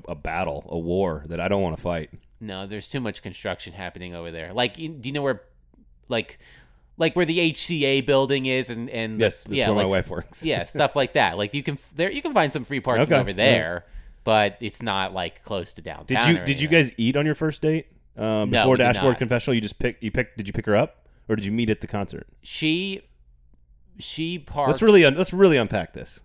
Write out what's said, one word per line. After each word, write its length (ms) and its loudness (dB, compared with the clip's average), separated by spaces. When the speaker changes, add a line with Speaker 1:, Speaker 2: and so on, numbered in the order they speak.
Speaker 1:
a 80 -8
battle, 540 -6
a 80 -6
war 500 -2
that 120 -8
I 80 -2
don't 140 0
wanna 160 -4
fight. 320 -6
Speaker 2:
No, 280 -12
there's 220 -12
too 100 -6
much 240 -8
construction 500 -10
happening 400 -12
over 180 -12
there. 220 -12
Like, 240 -2
you, 120 -10
do 200 -12
you 40 -8
know 100 -4
where, 180 -2
like, 320 -4
like 180 2
where 100 4
the 140 0
H 240 2
C 220 0
A 160 4
building 440 2
is, 240 0
and, 200 -8
and 300 -4
Speaker 1:
Yes, 240 2
that's 120 -6
Speaker 2:
yeah, 140 2
Speaker 1:
where 80 2
my 60 2
Speaker 2:
like, 80 0
Speaker 1:
wife 40 -14
works. 340 -10
Speaker 2:
yeah, 220 -2
stuff 300 0
like 180 0
that. 240 2
Like, 160 -2
you 100 -4
can 120 -4
f-, 200 -16
there, 160 0
you 100 -6
can 120 -4
find 180 2
some 120 -4
free 160 -4
parking 240 2
Speaker 1:
Okay, 100 2
Speaker 2:
over 80 4
Speaker 1:
all 60 -2
right. 100 -4
Speaker 2:
there, 480 2
but 360 2
it's 220 -8
not, 320 -2
like, 300 -8
close 300 -8
to 80 -16
downtown 240 -14
Speaker 1:
Did 300 2
you, 60 -4
Speaker 2:
or 40 -6
Speaker 1:
did 160 -2
you 60 -2
Speaker 2:
anything. 220 4
Speaker 1:
guys 80 -18
eat 180 2
on 100 0
your 100 0
first 260 -4
date, 260 -2
um, 340 0
Speaker 2:
No, 120 4
Speaker 1:
before 100 6
Speaker 2:
we 40 2
did 60 4
Speaker 1:
Dashboard 300 4
Speaker 2:
not. 60 -4
Speaker 1:
Confessional? 360 0
You 60 0
just 180 -8
pick, 220 -4
you 100 -6
picked, 260 -4
did 100 -6
you 60 -8
pick 140 -4
her 80 4
up, 320 0
or 60 2
did 100 -2
you 60 -2
meet 200 0
at 100 -2
the 60 -10
concert? 400 -8
Speaker 2:
She, 600 -4
she 400 -6
parked. 300 -2
Speaker 1:
Let's 140 2
really 220 10
un-, 100 6
let's 180 0
really 240 8
unpack 360 0
this. 320 -14